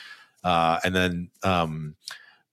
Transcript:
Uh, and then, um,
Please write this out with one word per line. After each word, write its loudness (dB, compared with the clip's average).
Uh, 4
and 2
then, 0
um, -2